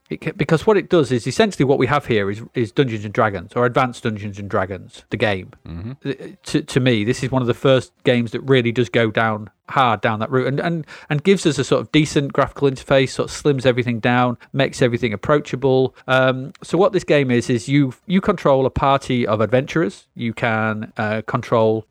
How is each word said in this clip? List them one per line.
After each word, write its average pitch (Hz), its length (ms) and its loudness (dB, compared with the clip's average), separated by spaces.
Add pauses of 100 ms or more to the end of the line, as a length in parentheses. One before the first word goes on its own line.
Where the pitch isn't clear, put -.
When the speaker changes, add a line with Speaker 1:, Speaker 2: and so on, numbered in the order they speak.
Speaker 1:
it 156 120 -8
ca-, 156 100 -6
because - 340 0
what 214 120 4
it - 120 -2
does 147 220 2
is 123 160 -2
essentially 185 380 2
what 131 120 4
we 123 100 2
have 143 180 0
here 101 260 0
is, 110 100 -10 (120)
is 117 180 -4
Dungeons 113 340 -2
and 104 80 -8
Dragons, 104 420 -2
or 120 100 2
Advanced 123 380 0
Dungeons 104 360 -6
and 101 100 -10
Dragons, 98 600 -6
the 113 80 -6
game. 101 340 -2 (160)
Speaker 2:
Mm-hmm. 85 240 -12 (100)
Speaker 1:
Th-, - 420 -10
to, - 180 -2
to - 180 -4
me, 123 240 2
this 120 180 -2
is 123 80 -6
one 127 120 0
of 117 60 -2
the 113 60 0
first 131 380 2 (120)
games 120 280 2
that 120 100 -6
really 123 300 2
does 120 180 -2
go 117 220 2
down 107 380 -2 (200)
hard 120 300 2
down 110 220 -2
that 110 100 -4
route 131 160 0
and, 139 140 -2
and, 170 260 -4 (220)
and 147 160 -4
gives 190 200 4
us 147 140 0
a 131 40 -2
sort 123 180 0
of 113 100 -10
decent 147 400 0
graphical 139 380 0
interface, 135 400 0
sort - 200 -6
of - 60 -12
slims 139 300 -2
everything 120 340 0
down, 123 380 0 (160)
makes 139 280 -2
everything 120 300 2
approachable. 131 840 0 (140)
Um, 131 460 0 (100)
so - 140 -2
what 190 160 4
this 180 100 0
game 143 260 2
is, 120 200 0
is 123 180 -2
you, 139 260 2 (120)
you 185 160 2
control 143 440 2
a 123 40 0
party 135 580 0
of 107 140 0
adventurers. 135 760 -2
You 117 180 -6
can, 110 600 -2
uh, 110 280 -2
control 110 680 0